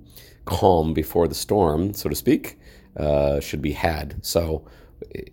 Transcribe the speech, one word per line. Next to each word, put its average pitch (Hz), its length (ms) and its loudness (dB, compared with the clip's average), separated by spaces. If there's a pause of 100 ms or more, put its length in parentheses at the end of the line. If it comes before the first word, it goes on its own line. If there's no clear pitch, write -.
(460)
calm 85 480 4
before 82 340 0
the 76 60 -4
storm, 90 580 0
so - 160 -6
to 73 60 -2
speak, - 440 -2 (380)
uh, 71 440 0
should 73 200 -8
be 73 120 -2
had. 76 520 -6
So 80 400 -2 (500)
i-, - 180 -10